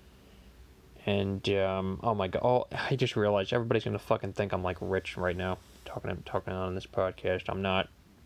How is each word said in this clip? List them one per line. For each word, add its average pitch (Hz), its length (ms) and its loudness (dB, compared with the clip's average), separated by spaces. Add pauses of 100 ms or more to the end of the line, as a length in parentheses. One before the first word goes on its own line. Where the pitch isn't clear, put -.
(1040)
And, 98 460 0
um, 95 540 0
oh 117 100 2
my 95 140 0
God, - 160 0
oh, 123 220 4 (220)
I 143 60 2
just 123 220 0
realized 104 360 4
everybody's 117 300 2
gonna 107 160 -2
fucking 98 360 -2
think 101 180 0
I'm, 92 100 0
like, 92 180 -2
rich 92 360 -2
right 90 200 0
now, 92 220 -2 (260)
talking, 95 400 -6
talking - 280 -4
on 92 240 -4
this 92 100 -8
podcast. 92 600 -2
I'm 95 140 -4
not. 95 260 2 (380)